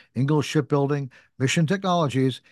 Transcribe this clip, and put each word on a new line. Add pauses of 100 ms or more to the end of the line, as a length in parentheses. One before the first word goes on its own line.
(160)
Ingalls
Shipbuilding, (300)
Mission
Technologies, (120)